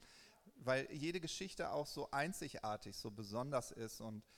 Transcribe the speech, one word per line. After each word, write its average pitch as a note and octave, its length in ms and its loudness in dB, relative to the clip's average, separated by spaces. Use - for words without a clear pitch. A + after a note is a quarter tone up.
weil C3 360 4
jede E3 300 0
Geschichte F3 500 0
auch D3 160 2
so - 240 -4
einzigartig, C#3 840 0
so - 120 -2
besonders A2+ 600 2
ist. A2 300 -6
Und A2 220 -4